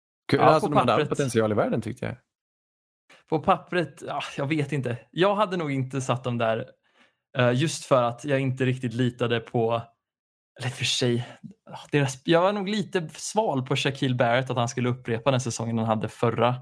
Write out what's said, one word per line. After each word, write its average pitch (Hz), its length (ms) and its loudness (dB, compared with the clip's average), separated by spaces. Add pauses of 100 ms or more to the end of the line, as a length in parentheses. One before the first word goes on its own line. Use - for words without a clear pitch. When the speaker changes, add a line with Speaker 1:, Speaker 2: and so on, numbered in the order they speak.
(320)
Speaker 1:
Ku-, 135 40 6
Speaker 2:
Ja, 135 60 2
Speaker 1:
alltså, 151 260 6
Speaker 2:
på 147 60 0
Speaker 1:
de 117 40 4
hade 120 140 4
all 110 80 4
Speaker 2:
pappret. 147 80 0 (100)
Speaker 1:
potential 113 340 2
i - 20 0
världen, 139 260 0
tyckte 113 260 -8
jag. 113 100 -8 (1120)
Speaker 2:
På 160 100 0
pappret, 175 680 0
ja, 143 140 -6 (160)
jag 143 100 -4
vet 143 260 -2
inte. 120 260 -2 (120)
Jag 196 240 2
hade 196 220 0
nog 156 160 -4
inte 135 280 -4
satt 131 240 -2
dem 120 140 -4
där, 113 320 -2 (680)
eh, 123 220 4
just - 240 -2
för 131 180 4
att - 220 -2
jag 139 160 0
inte 131 240 -2
riktigt 127 300 -2
litade 117 460 0
på, 117 420 0 (800)
eller 123 80 -6
för 131 160 -6
sig, 120 440 0 (420)
ah, - 80 -14 (140)
deras, 139 320 0
jag 165 160 4
var 185 120 4
nog 202 160 -4
lite 185 400 -2
sval 156 580 -4
på 143 100 0
Shaquille 135 380 0
Barrett, 123 360 2
att 120 60 -4
han 120 120 0
skulle 123 200 -2
upprepa 120 420 -2
den 123 100 2
säsongen 117 380 -4
han 110 80 0
hade 110 220 0
förra. 120 540 2